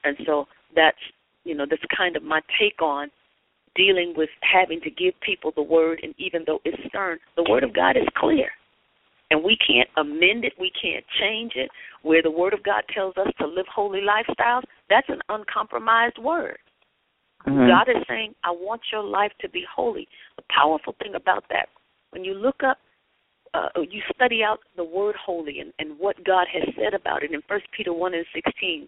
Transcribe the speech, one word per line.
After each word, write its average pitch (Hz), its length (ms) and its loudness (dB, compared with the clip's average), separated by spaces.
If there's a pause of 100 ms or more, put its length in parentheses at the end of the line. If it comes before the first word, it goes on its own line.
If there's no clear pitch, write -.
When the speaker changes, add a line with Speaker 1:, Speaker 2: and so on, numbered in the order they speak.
Speaker 1:
And 143 120 -2 (100)
so 147 200 0 (280)
that's, 156 240 6 (460)
you 170 100 -6
know, 143 140 -2
that's 156 140 -2 (140)
kind 180 200 0
of 151 60 -4
my 156 180 0 (180)
take 208 220 0
on 147 300 0 (640)
dealing 180 420 4
with 156 140 0 (100)
having 180 420 2
to 151 80 -6
give 180 300 0
people 175 360 -4
the 151 60 0
word, 160 400 4
and - 160 -12
even 175 280 -6
though 156 180 -2
it's 170 120 -4 (120)
stern, 190 300 -4 (180)
the 170 120 2
word 254 160 4
of 226 100 -6
God - 220 4
is - 100 2 (100)
clear. 285 320 2 (840)
And 156 120 2
we 214 140 2
can't - 400 2
amend 165 480 0
it, - 140 -4
we 185 120 -6 (100)
can't 160 240 -6 (160)
change 220 360 -4
it. 131 120 -4 (340)
Where 160 200 6
the 160 80 2
word 175 240 0
of 208 80 -6
God 202 220 0 (100)
tells 190 220 -4
us 190 100 0 (120)
to 156 80 -4
live 185 280 -4
holy 202 260 -2
lifestyles, 233 600 0 (260)
that's 233 200 4
an 277 200 -8
uncompromised 220 880 0
word. 294 400 -4 (880)
Speaker 2:
Mm-hmm. 139 220 6
Speaker 1:
God 196 220 8
is 233 180 2
saying, 220 260 -6 (100)
"I 175 60 -2
want 190 300 -6 (120)
your 214 100 -4
life 202 380 0
to 202 80 -8
be 175 160 -8 (100)
holy." 190 320 -2 (300)
The - 80 -18 (100)
powerful - 480 2
thing 202 120 -10
about - 360 0
that, - 180 -2 (420)
when 185 140 -12
you 190 100 -6
look 233 280 -2
up, 262 160 2 (760)
uh, 90 220 -2
you 185 260 -4 (120)
study 233 280 2
out 214 160 0 (180)
the 175 80 -4
word 196 320 -2
holy 151 440 -8
and, 143 180 -16
and 151 200 -10
what 190 260 -2
God 185 280 4
has - 100 -2 (140)
said 208 180 0
about - 280 -2
it. 151 100 -6
In 147 160 -6
First 202 180 -4 (100)
Peter 190 160 -4
one 175 220 -2
and 165 200 -6
sixteen 170 540 -4